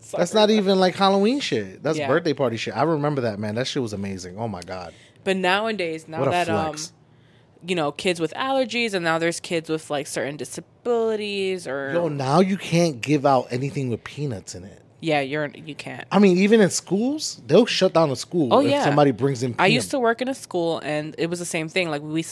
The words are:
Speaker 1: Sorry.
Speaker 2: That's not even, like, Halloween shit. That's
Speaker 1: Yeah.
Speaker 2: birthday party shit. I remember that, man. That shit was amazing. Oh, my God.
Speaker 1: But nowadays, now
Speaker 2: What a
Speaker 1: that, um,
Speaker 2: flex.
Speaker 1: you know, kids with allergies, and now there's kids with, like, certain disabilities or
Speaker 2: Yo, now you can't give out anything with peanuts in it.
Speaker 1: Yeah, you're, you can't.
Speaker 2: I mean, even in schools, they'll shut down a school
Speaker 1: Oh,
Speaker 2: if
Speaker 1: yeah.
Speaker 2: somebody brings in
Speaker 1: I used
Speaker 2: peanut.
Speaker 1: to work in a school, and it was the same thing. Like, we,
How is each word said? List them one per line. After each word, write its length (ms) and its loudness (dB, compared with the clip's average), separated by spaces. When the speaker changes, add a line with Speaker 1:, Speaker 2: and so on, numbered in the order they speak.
Speaker 1:
Sorry. 200 -4
Speaker 2:
That's 140 0
not 160 6
even, 280 4
like, 160 4
Halloween 460 2
shit. 420 -4
That's 160 -2
Speaker 1:
Yeah. 80 -2
Speaker 2:
birthday 260 2
party 240 -2
shit. 200 -8
I 80 2
remember 380 0
that, 180 -2
man. 160 -4
That 100 -2
shit 160 -4
was 100 -6
amazing. 460 -8
Oh, 80 -6
my 160 -8
God. 320 -12
Speaker 1:
But 120 0
nowadays, 680 -2
now 140 -8
Speaker 2:
What 80 2
a 20 2
Speaker 1:
that, 180 0
um, 180 0
Speaker 2:
flex. 260 -10
Speaker 1:
you 80 -2
know, 160 0
kids 300 -2
with 140 -2
allergies, 600 0
and 100 -2
now 140 2
there's 220 0
kids 280 -4
with, 220 -4
like, 160 -4
certain 300 -6
disabilities 1300 -4
or 260 -6
Speaker 2:
Yo, 160 0
now 300 2
you 180 4
can't 440 0
give 260 2
out 240 4
anything 400 -4
with 140 -6
peanuts 500 -8
in 80 -14
it. 180 -20
Speaker 1:
Yeah, 200 0
you're, 340 -4
you 200 -14
can't. 380 -14
Speaker 2:
I 80 6
mean, 180 6
even 220 6
in 100 6
schools, 760 -4
they'll 200 8
shut 260 2
down 180 4
a 60 -2
school 380 0
Speaker 1:
Oh, 60 8
Speaker 2:
if 100 4
Speaker 1:
yeah. 140 2
Speaker 2:
somebody 260 4
brings 320 0
in 160 -4
Speaker 1:
I 80 4
used 200 2
Speaker 2:
peanut. 40 -10
Speaker 1:
to 100 -2
work 220 0
in 60 -4
a 60 -4
school, 500 -2
and 340 -4
it 100 0
was 120 -6
the 40 -8
same 240 -4
thing. 220 -2
Like, 120 -4
we, 300 -4